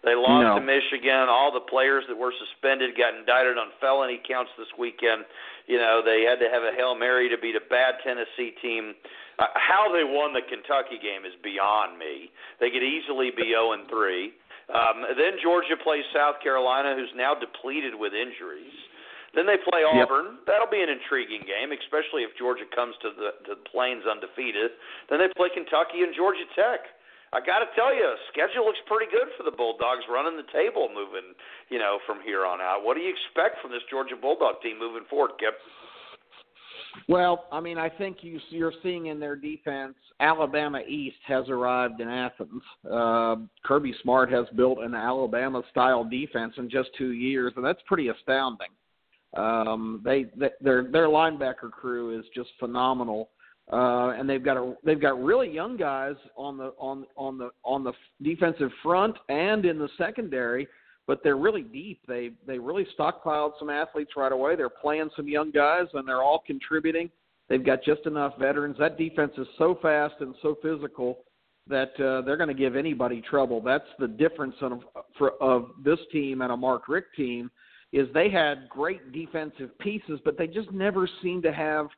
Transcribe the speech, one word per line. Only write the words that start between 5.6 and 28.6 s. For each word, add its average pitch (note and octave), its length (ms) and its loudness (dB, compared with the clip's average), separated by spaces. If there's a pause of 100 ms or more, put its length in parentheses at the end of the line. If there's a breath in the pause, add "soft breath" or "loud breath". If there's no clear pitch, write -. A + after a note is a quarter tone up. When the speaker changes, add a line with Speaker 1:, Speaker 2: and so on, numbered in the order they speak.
Speaker 1:
You B2 140 2
know, A2+ 240 6
they A2+ 180 6
had B2 180 6
to A#2 120 4
have B2 100 2
a A2+ 120 0
Hail B2 200 0
Mary B2 360 2
to A#2 100 0
beat A2+ 160 -4
a G#2 60 0
bad B2+ 420 2
Tennessee B2 480 -6 (100)
team. A2+ 320 -6 (460 loud breath)
Uh, A2+ 160 4
how G3 360 4
they E3+ 120 4
won C#3+ 300 2
the B2+ 100 0
Kentucky C3 580 -4
game G2 240 -8
is F2+ 160 -12
beyond G2 560 0
me. D#2 320 -10 (300 loud breath)
They B2 100 4
could B2 140 0
easily C3+ 480 -2
be A2+ 260 0
oh A2+ 140 4
and G2+ 180 -6
three. G2+ 460 0 (340 loud breath)
Um, A#2 320 2 (160)
then F3 240 2
Georgia E3+ 400 4
plays D3 320 0
South D3 300 2
Carolina, C3+ 500 2
who's C3 220 -4
now C3 180 2
depleted C3+ 600 -6
with G#2 180 -4
injuries. F#2 600 -8 (600 loud breath)
Then F3 160 4
they G3 80 6
play F3+ 240 4
Speaker 2:
Yep. D#3 240 8
Speaker 1:
Auburn. E3 400 0
That'll A#3 240 4
be G#3 140 0
an D#3+ 100 0
intriguing A2+ 480 -4
game, G#2 320 -4
especially D3+ 480 -4
if A2+ 160 -6
Georgia B2 280 -2 (100)
comes A#2+ 260 -2
to A2+ 80 -6
the, G#2 240 -6 (160)
to G2+ 80 -8
the - 80 -20
Plains B2 400 -2
undefeated. A2 720 -2 (320 loud breath)
Then D3 80 0
they F#3 180 4
play F3+ 140 2
Kentucky E3+ 560 0
and E3 80 -6
Georgia F3+ 400 0
Tech. A3 320 0 (480 soft breath)
I B2+ 80 0
gotta F#3+ 320 2
tell A#3 220 4
you, D#3+ 180 2 (160)
schedule G#3 360 0